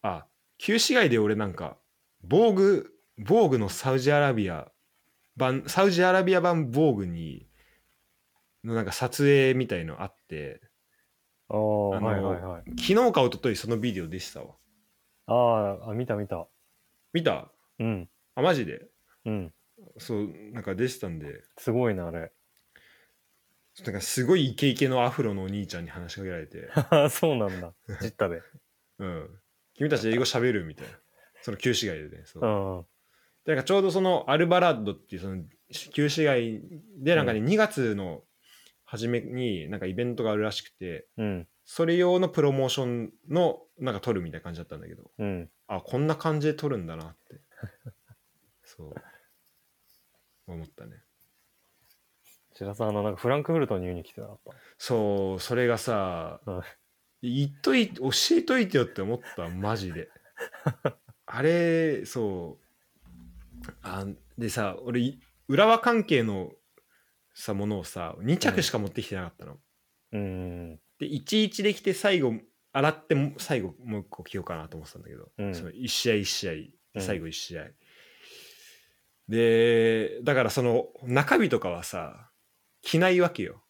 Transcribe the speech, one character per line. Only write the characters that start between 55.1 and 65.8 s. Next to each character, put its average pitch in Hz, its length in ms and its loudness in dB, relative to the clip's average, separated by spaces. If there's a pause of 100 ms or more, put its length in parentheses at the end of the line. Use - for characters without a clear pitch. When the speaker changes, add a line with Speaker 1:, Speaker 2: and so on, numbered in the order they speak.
Speaker 1:
う、 - 20 -8
そ - 140 -6
れ 123 120 2
が 117 120 2
さ、 90 680 -4
Speaker 2:
う 101 80 -8
ん。 90 80 -6 (600)
Speaker 1:
言 131 260 0
っ 143 140 -12
と 269 120 2
い-、 233 200 4
教 131 160 -4 (220)
え 339 100 4
と 262 160 2
い 214 100 2
て 156 100 2
よ 120 60 4
っ - 40 -6
て - 120 -10
思 101 140 -2
っ 123 60 -8 (160)
た、 85 120 -8
マ 98 280 -2
ジ 95 160 -6
で。 82 180 -10 (560)
Speaker 2:
<laughs> - 580 -6
Speaker 1:
あ 120 180 -6
れ、 165 600 2
そ 92 560 -6
う。 - 1120 -20 (100)
あ、 95 220 -8 (320)
で 113 140 -4
さ、 98 320 -2
俺、 120 180 0
い-、 135 200 -2 (280)
浦 175 180 6
和 220 120 6
関 233 240 2